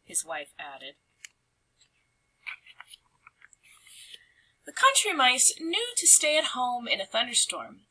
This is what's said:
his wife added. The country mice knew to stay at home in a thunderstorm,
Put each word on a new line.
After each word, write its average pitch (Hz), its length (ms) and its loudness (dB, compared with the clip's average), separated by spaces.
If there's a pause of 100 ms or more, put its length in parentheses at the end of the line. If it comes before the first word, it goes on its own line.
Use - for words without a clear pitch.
his - 220 -4
wife 156 320 -10
added. 139 380 -16 (3750)
The - 80 -16
country 523 400 4
mice 254 460 4
knew 415 380 -4
to 349 80 0
stay 311 320 6
at 311 160 -2
home 247 340 -2
in 190 140 -2
a 190 60 -10
thunderstorm, 226 840 -4